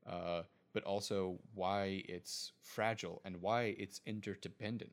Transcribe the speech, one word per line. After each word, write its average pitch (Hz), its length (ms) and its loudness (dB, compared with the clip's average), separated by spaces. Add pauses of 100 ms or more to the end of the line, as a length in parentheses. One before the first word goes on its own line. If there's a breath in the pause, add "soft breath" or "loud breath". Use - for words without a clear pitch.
uh, 87 340 0 (300 soft breath)
but - 100 0
also 98 560 2 (160)
why 98 520 2
it's - 440 -6 (100)
fragile 107 640 0
and 90 160 -6
why 110 360 4
it's - 280 -6
interdependent 107 880 -4